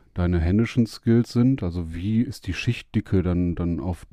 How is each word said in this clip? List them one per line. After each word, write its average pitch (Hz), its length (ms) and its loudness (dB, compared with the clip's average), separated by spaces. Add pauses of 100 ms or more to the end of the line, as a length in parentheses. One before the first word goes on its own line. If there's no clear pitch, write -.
(140)
deine 87 260 0
händischen 110 480 2
Skills 117 440 2
sind. 127 320 2
Also 85 300 -4
wie 104 280 0
ist - 260 -6
die 90 60 -2
Schichtdicke - 720 -2
dann, 87 320 0
dann 85 240 -2
auf 87 340 -6